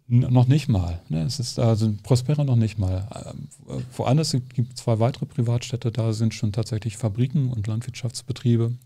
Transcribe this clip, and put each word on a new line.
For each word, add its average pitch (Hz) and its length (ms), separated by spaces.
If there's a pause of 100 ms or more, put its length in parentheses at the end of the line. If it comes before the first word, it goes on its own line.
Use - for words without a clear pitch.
N-, 123 100 (120)
noch 123 160
nicht 143 200
mal, 87 420
ne? 160 140
Es 139 160
ist - 200
also 113 340 (100)
Prospera 147 400
noch 131 140
nicht 110 200
mal. 95 300 (180)
Ähm, - 220 (480)
woanders 139 400 (180)
gibt - 240
zwei 113 220
weitere 120 260
Privatstädte, 120 640
da 113 220
sind 113 200
schon 107 180
tatsächlich 110 460
Fabriken 123 520
und 110 180
Landwirtschaftsbetriebe. 117 1040 (120)